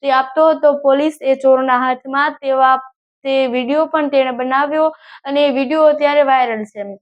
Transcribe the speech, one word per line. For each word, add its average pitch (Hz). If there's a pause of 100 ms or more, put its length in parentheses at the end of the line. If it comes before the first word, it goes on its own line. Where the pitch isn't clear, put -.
તે 277
આપતો 269
હતો 302
પોલીસ 285
એ 269
ચોરના 262
હાથમાં. 262
તેવા, 262 (480)
તે 269
વીડિયો 254
પણ 302
તેણે 269
બનાવ્યો 285 (300)
અને 285
એ 285
વીડિયો 269
અત્યારે 294
વાયરલ 247
છે. 208 (180)